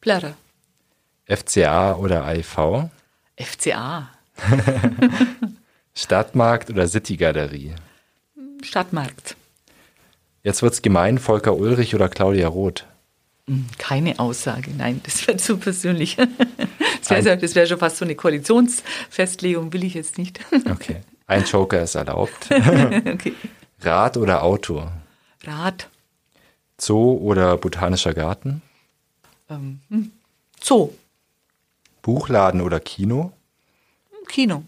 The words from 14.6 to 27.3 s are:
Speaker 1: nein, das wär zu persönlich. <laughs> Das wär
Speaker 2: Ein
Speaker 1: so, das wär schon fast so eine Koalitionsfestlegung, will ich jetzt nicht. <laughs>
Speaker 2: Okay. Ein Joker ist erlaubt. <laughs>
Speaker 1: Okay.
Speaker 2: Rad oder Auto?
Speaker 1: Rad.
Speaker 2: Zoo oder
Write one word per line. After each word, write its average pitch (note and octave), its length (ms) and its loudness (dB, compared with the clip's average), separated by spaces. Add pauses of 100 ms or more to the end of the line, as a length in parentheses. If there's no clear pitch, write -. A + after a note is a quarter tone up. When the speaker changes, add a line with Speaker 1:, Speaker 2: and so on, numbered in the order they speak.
Speaker 1:
nein, C3 260 -4
das - 240 -4
wär A3 100 2
zu G#3 200 0
persönlich. F3+ 640 -2
<laughs> B3 60 4 (720)
Das - 120 -10
wär G3+ 220 6
Speaker 2:
Ein F3+ 60 0
Speaker 1:
so, F3+ 60 -2
das E3+ 100 0
wär F3 120 6
schon F3 100 0
fast E3 200 0
so F#3 80 -6
eine D#3+ 100 -4
Koalitionsfestlegung, F3+ 1600 0
will F3+ 120 -2
ich F#3 100 -4
jetzt D#3+ 240 -10
nicht. F3+ 220 -8 (160)
<laughs> C4 140 2
Speaker 2:
Okay. - 280 -6 (280)
Ein G2 200 2
Joker F#2+ 360 2
ist E2 140 -4
erlaubt. - 540 -4
<laughs> - 0 -
Speaker 1:
Okay. A#3+ 840 4 (480)
Speaker 2:
Rad F#2 360 2
oder F#2+ 260 2
Auto? E2+ 440 -2 (580)
Speaker 1:
Rad. F3 420 -8 (920)
Speaker 2:
Zoo A#2 380 4
oder F#2 400 4